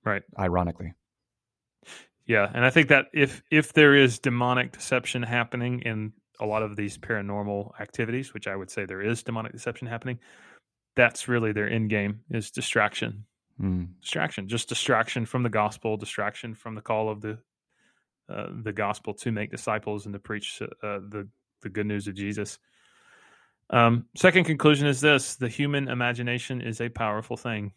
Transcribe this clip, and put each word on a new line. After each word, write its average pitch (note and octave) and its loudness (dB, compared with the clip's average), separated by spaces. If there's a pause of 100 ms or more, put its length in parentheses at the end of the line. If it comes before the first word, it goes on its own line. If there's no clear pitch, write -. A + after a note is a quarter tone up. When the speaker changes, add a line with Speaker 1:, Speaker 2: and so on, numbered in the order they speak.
Speaker 1:
Right. G2+ 0 (160)
Speaker 2:
Ironically. F2 -2 (1300)
Speaker 1:
Yeah. G#2 4
And A#2+ 2
I B2+ 8
think D3+ 6
that C#3 6
if, C#3+ 2
if D3+ 4
there D3 10
is C3 8
demonic B2 0
deception - -2
happening A#2+ -2
in G#2+ -4 (280)
a A2 -4
lot G#2+ 0
of G#2 -6
these G#2 -6
paranormal G2+ -6
activities, A#2+ -6
which G#2 -10
I G2 -4
would F#2+ -10
say G2+ -6
there F#2+ -8
is A2+ -2
demonic A2+ -6
deception A#2+ -10
happening, A#2+ -8 (800)
that's A#2+ 4
really A#2 2
their G#2 -2
end A2 0
game, G#2 -2 (100)
is A2+ -6
distraction. G#2+ -2 (360)
Speaker 2:
Mm. F2+ 0 (120)
Speaker 1:
Distraction, - -4
just A#2 -4
distraction A2+ 0
from B2 -2
the A#2+ 2
gospel, G#2+ 0
distraction G#2+ -6
from A2 -14
the G#2 -12
call A2 0
of G#2 -6
the, G#2+ -8 (880)
uh, - -8 (160)
the G#2+ -6
gospel G#2 -4
to - -6
make G#2 -4
disciples G#2+ -6
and G#2 -10
to G2 -10
preach, - -10
uh, A2 -8 (140)
the, G2+ -8 (340)
the A2 -10
good G#2 -4
news G#2 -4
of F#2+ -8
Jesus. G2+ -6 (1120)
Um, A#2 4 (100)
second F3+ 6
conclusion D3 4
is C3 0
this: D3 4
the B2+ -2
human C#3+ -2
imagination B2 -4
is A2+ -6
a A#2+ -2
powerful A2 -4
thing. G#2 -6